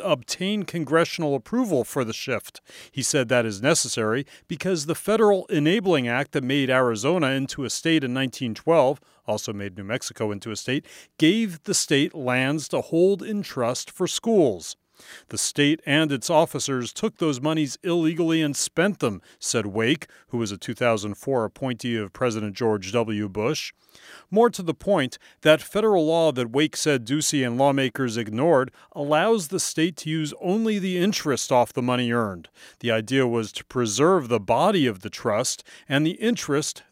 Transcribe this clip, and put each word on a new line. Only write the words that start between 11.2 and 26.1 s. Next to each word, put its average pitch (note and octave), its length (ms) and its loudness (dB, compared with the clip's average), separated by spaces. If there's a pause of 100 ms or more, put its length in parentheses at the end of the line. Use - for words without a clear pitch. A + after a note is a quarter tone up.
the G3+ 100 -6
state - 420 0
lands C3 540 -2
to D3 140 -2
hold F3+ 400 2
in G#3 200 -6
trust - 480 -4
for - 160 -4
schools. D3 720 2 (520)
The A2 100 -6
state D3 480 0
and D3+ 260 2
its C3 160 -4
officers C#3 640 0
took - 240 -6
those D3 240 -2
monies D3+ 420 -2
illegally E3 600 0
and D3 120 0
spent F3+ 440 -2
them, G#2 240 -2 (160)
said - 260 -2
Wake, A2+ 440 -2 (200)
who - 80 -6
was A2 160 -4
a F#2+ 60 -10
two - 160 -10
thousand G#2+ 400 0
four B2 320 -2
appointee A#2+ 500 -6
of G#2 160 -6
President G#2+ 420 -2
George G2+ 380 -2
W. G#2+ 380 -2
Bush. A2 420 -4 (580)
More A3+ 200 4
to - 120 -8
the D#3+ 120 -2
point, E3+ 440 0 (220)
that G3+ 200 6
federal G3+ 460 2
law D#3+ 260 4